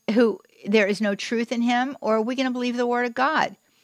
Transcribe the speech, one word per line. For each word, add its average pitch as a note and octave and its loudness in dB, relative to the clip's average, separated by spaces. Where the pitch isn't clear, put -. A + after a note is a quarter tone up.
who A3+ 4
there G3+ 4
is G#3 -2
no G3+ 0
truth A3+ -4
in A#3+ -2
him, B3 0
or G#3+ 0
are A3 2
we B3 -4
gonna C4 -2
believe B3 -2
the A#3+ 0
Word A#3+ 0
of A#3+ -6
God? C4 0